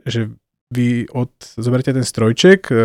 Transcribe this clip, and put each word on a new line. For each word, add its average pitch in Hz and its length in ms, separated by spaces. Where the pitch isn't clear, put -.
že 113 240
vy 120 400
od-, - 320
zoberte 123 320
ten 127 160
strojček, 120 640
e, 127 140